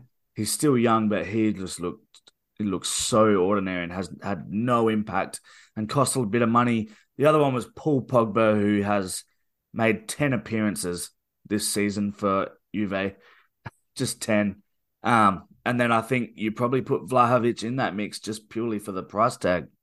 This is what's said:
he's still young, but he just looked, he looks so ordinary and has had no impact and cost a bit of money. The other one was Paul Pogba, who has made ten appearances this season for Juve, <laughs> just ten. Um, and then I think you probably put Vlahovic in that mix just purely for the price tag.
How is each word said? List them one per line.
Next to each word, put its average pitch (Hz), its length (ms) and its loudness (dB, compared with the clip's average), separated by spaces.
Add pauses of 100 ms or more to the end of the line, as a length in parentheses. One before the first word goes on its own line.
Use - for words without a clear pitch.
(360)
he's 107 160 -4
still 143 260 2
young, 113 320 4
but 95 160 -2
he 107 280 0
just 92 260 -10
looked, 85 260 -8 (520)
he 107 60 -6
looks 92 260 -4
so 107 460 2
ordinary 92 480 0
and 85 80 -8
has 90 180 -8 (120)
had 95 280 -8
no 117 380 0
impact 104 540 -2 (340)
and 107 140 -4
cost 139 260 0
a 131 100 -2
bit 110 160 0
of 117 80 2
money. 117 400 2 (280)
The 135 80 2
other 156 140 4
one 139 140 2
was 120 120 -4 (100)
Paul 135 300 0
Pogba, 110 540 2
who 104 220 2
has 101 420 -2 (500)
made 113 340 0
ten 147 260 -2
appearances 104 760 -4 (360)
this 101 220 -2
season 101 460 -2
for 98 380 -2 (220)
Juve, 98 420 -4 (400)
<laughs> - 400 -20
just - 260 -6
ten. 104 400 0 (420)
Um, 104 440 4 (180)
and 120 140 0
then 120 120 2
I 113 100 2
think 120 340 -2
you 107 160 -2
probably 123 300 0
put 127 260 -2
Vlahovic 120 560 2
in 120 140 -4
that 101 180 -2
mix 101 240 -6
just 107 300 -10
purely 113 300 -4
for 104 120 -12
the 92 120 -6
price 113 340 0
tag. 87 300 0 (160)